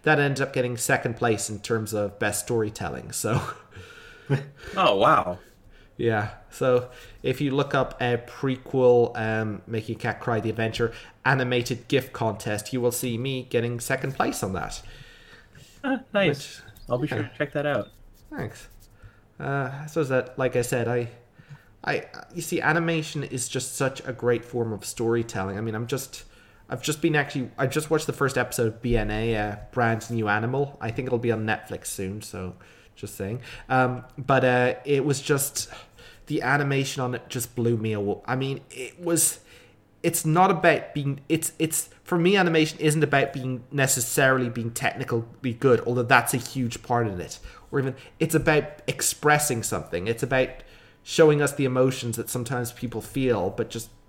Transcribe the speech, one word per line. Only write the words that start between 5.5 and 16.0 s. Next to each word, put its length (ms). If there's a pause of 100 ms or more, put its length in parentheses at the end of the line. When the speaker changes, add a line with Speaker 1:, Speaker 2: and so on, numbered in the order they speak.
Speaker 1:
Yeah, 340 (200)
so 400 (320)
if 180
you 120
look 220
up 260
a 180
Prequel, 1000
um, 500
Making 300
a 20
Cat 220
Cry, 200
The 100
Adventure, 420 (320)
animated 600
gif 260
contest, 600
you 80
will 100
see 260
me 280
getting 340
second 360
place 280
on 120
that. 280 (1000)
Speaker 2:
Ah, 160 (120)